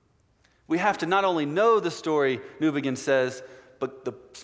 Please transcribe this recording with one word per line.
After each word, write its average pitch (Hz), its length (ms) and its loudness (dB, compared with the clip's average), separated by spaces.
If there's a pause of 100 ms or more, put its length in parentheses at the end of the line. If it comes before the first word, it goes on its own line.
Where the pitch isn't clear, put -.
(680)
We 160 120 0
have 196 180 0
to 180 80 -4
not 190 180 2
only 170 220 0
know 208 340 4
the 175 120 -2
story, 139 500 0 (180)
Newbigin 143 380 0
says, 127 440 0 (380)
but - 240 -6
the - 100 -6 (300)